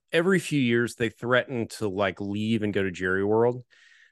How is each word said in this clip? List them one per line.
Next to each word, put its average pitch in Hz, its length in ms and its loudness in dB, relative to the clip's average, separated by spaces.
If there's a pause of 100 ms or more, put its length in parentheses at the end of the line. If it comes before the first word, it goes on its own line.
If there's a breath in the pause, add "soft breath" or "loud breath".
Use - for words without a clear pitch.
(120)
every 175 260 4
few 151 220 0
years 120 340 2
they 117 140 -2
threaten 120 600 0 (100)
to, 110 100 -4
like, 95 320 -2
leave 107 420 -2
and 104 80 -2
go 98 120 0
to 95 80 -2
Jerry 92 340 -2
World, 117 380 0 (500 soft breath)